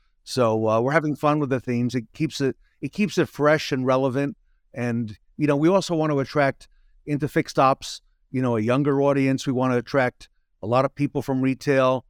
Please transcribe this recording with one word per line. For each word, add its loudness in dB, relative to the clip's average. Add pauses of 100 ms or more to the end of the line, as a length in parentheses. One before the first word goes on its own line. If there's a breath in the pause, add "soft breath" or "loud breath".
(240)
So, 0
uh, 2
we're 0
having 0
fun 0
with -2
the -2
themes. -2
It -4
keeps -4
it, -2 (240)
it -8
keeps -2
it 0
fresh 0
and -2
relevant. 0 (380)
And, -6 (200)
you -2
know, 2
we 2
also 0
want 0
to 0
attract -2 (380)
into -4
Fixed -4
Ops, 0 (280)
you -2
know, 0
a 0
younger 2
audience. 2
We 0
want 0
to 2
attract -2 (340)
a -8
lot 2
of -4
people -4
from -2
retail, 2